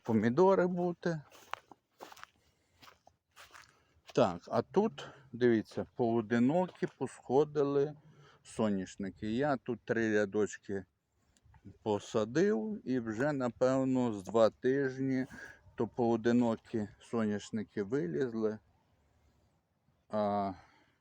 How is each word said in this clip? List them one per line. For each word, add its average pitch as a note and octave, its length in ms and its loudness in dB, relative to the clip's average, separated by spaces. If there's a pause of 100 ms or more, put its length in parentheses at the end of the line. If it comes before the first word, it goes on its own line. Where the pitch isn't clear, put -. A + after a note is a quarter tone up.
помідори D3+ 640 4
бути. F3 540 -2 (3000)
Так, F#2+ 360 2
а A#2 120 2
тут, - 440 -2 (260)
дивіться, A#2 600 0
поодинокі A#2+ 920 0 (120)
посходили C#3+ 960 -2 (480)
соняшники. G2+ 920 -4
Я C#3 240 0
тут A#2 280 -8
три A2+ 300 0
рядочки G#2 680 0 (1000)
посадив D#3+ 1000 -2
і B2+ 160 -2
вже, A2+ 320 -2
напевно, C3 800 0
з G2+ 100 -6
два G#2 280 4
тижні C3 760 -2 (480)
то A#2 140 -2
поодинокі A#2 1000 2 (220)
соняшники G#2+ 720 -4
вилізли, A#2 760 -2 (1500)
а G2+ 440 -2 (480)